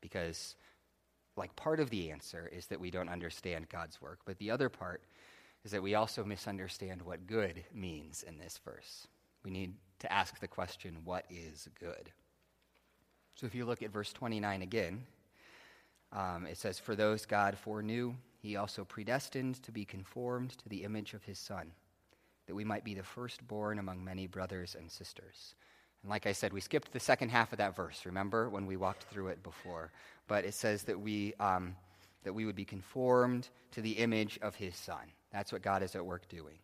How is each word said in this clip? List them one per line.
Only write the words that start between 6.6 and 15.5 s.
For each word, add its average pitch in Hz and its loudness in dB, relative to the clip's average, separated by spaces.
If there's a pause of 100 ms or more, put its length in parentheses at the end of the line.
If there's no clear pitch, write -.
what 87 -8
good 92 0
means 78 -6
in 82 -10
this 82 -12
verse. - -14 (360)
We 98 -8
need 92 -4 (240)
to - -2
ask 95 4
the 98 -6
question, 90 -4
what 90 0
is 82 -10 (100)
good? - -8 (1200)
So 135 -6
if 104 -4
you 123 0
look 117 0
at 110 -4
verse 104 -2
twenty-nine 104 0
again, 95 0 (1040)